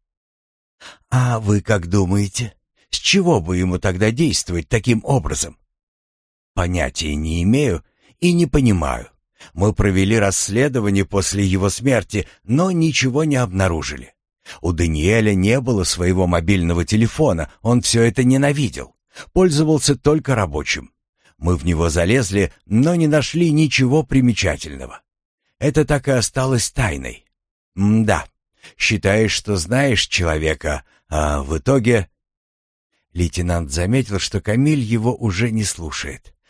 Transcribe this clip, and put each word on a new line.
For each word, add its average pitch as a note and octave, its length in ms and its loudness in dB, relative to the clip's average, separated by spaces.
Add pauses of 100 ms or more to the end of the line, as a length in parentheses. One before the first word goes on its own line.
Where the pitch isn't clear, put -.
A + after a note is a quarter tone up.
(1080)
"А B2 300 2
вы G#2 220 0
как F#2+ 260 0
думаете, G2 680 -2 (340)
с - 60 -6
чего F3 460 2
бы F2+ 160 -2
ему F2+ 200 0
тогда F#2+ 340 0
действовать A2+ 560 -2
таким A#2 360 0
образом?" D#2 540 -2 (960)
"Понятия E2 600 -2
не D#2+ 280 -2
имею A2+ 400 0 (360)
и F3 140 2
не E3+ 140 2
понимаю. E2+ 640 0 (420)
Мы G2+ 200 0
провели G2+ 440 2
расследование G2+ 880 0
после G2+ 400 -2
его F#2+ 240 0
смерти, A2 580 -2 (160)
но E3 280 0
ничего D#3 520 0
не D3+ 120 0
обнаружили. F#2 800 -2 (480)
У F2 100 0
Даниэля F2 600 2
не G2+ 260 2
было A2+ 240 0
своего F2+ 440 0
мобильного E2+ 580 0
телефона, A2 640 0 (100)
он A#2+ 200 2
все A#2 200 0
это A#2 220 2
ненавидел. C3+ 720 0 (380)
Пользовался D#3 640 2
только D3 400 0
рабочим. D2 560 -4 (460)
Мы E2+ 200 0
в - 80 -10
него E2+ 240 2
залезли, F#2+ 640 0 (120)
но C3 300 2
не E3 120 2
нашли D3+ 440 0
ничего D3 520 2
примечательного. E2 960 -2 (580)
Это D3 260 2
так C#3 220 -2
и C#3 40 0
осталось C3 600 -2
тайной. C#2+ 540 -6 (500)
М-да, G#2 500 2 (520)
считаешь, G#2+ 540 0
что - 260 -4
знаешь A#2 500 -2
человека, D#2 760 -2 (260)
а D2 340 -2
в D2 140 -4
итоге..." A#2+ 520 0 (1040)
Лейтенант E2+ 580 -4
заметил, G2 480 -2
что - 200 -4
Камиль C#3 400 0
его A#2 360 0
уже A2 360 -2
не A2 140 -2
слушает. D2+ 680 -10 (160)